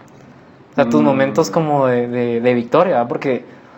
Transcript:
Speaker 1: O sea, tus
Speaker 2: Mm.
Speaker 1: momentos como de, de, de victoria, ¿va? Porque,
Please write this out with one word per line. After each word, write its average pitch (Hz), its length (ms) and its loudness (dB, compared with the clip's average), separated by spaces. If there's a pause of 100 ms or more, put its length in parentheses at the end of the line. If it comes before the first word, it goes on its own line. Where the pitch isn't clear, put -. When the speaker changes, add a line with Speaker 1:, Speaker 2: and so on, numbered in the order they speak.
(720)
Speaker 1:
O - 20 -18
sea, 139 140 0
tus 151 140 2
Speaker 2:
Mm. - 20 2
Speaker 1:
momentos 139 460 0
como 147 360 0
de, 123 220 0
de, 120 320 -2
de 123 140 2
victoria, 151 460 0
¿va? 120 80 -2
Porque, 135 360 -4 (340)